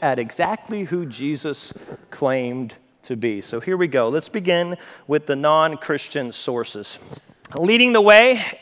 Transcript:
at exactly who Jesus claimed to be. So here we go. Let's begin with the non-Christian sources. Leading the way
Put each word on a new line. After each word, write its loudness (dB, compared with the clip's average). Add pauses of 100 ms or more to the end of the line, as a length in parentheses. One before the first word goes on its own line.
at 0
exactly -6
who -6
Jesus -8 (380)
claimed -4 (280)
to -8
be. -4
So -10
here -4
we 0
go. 2
Let's -4
begin -2 (300)
with 0
the -2
non-Christian 0
sources. -8 (560)
Leading 4
the 6
way 8 (180)